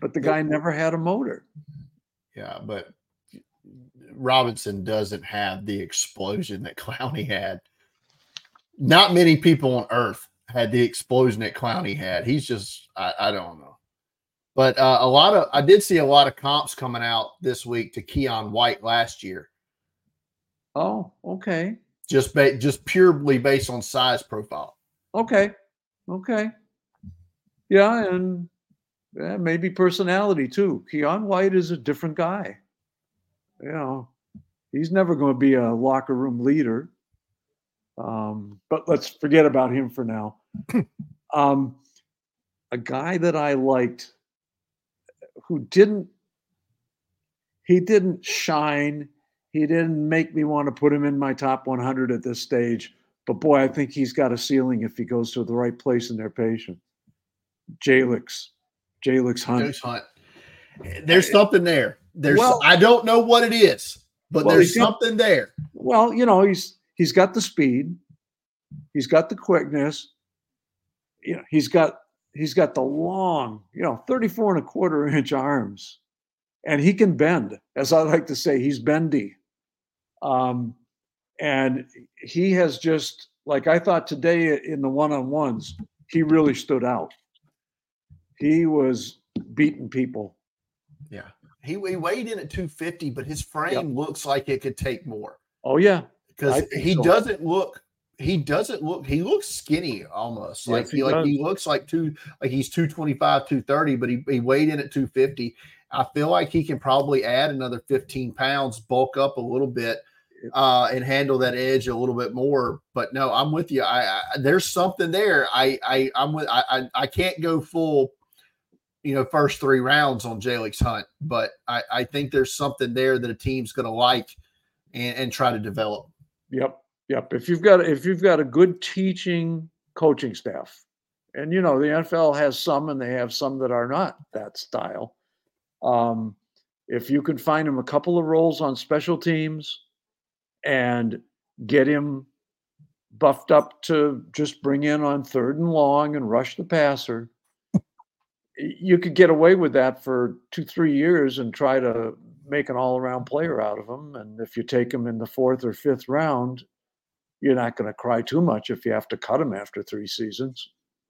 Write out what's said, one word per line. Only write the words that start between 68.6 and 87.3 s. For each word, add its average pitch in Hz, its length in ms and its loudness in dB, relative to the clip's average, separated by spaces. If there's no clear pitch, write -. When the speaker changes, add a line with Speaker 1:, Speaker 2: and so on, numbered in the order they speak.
Speaker 1:
he's 135 140 -2
got 160 220 2
the - 80 -8
quickness, 147 800 -2
you 170 140 -6
know, - 140 -14
he's 147 180 2
got, 160 320 2
he's 147 180 -6
got 175 220 2
the 135 80 0
long, 151 800 -4
you - 100 -10
know, 147 260 -4
thirty-four 220 480 0
and 151 80 -2
a - 20 -20
quarter 156 400 -2
inch 139 260 0
arms, 131 680 -4
and 147 140 0
he 165 120 4
can 190 240 4
bend. 147 440 0
As 135 160 -2
I 165 100 6
like 160 240 0
to 147 80 -6
say, 139 260 0
he's 123 200 -2
bendy. 147 560 -2
Um, 123 540 -2
and 135 480 -2
he 185 360 -2
has 175 260 2
just, - 500 -4
like, 139 220 -2
I 165 100 6
thought 170 300 0
today 160 560 0
in 151 180 -6
the 135 60 -2
one-on-ones, 135 880 -2
he 165 160 0
really 151 300 4
stood 127 280 -2
out. 120 320 -4